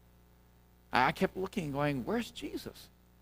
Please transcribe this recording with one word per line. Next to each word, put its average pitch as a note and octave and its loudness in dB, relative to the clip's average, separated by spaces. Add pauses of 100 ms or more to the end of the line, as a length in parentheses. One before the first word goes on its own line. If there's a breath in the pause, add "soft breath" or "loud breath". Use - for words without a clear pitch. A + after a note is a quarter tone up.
(960)
I B2+ 6
kept - 0
looking, F3+ -4
going, C#3 2
"Where's A3 -2
Jesus?" - -10 (340)